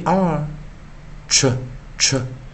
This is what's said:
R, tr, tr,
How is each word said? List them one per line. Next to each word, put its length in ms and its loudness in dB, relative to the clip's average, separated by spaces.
R, 420 4
tr, 300 4
tr, 240 4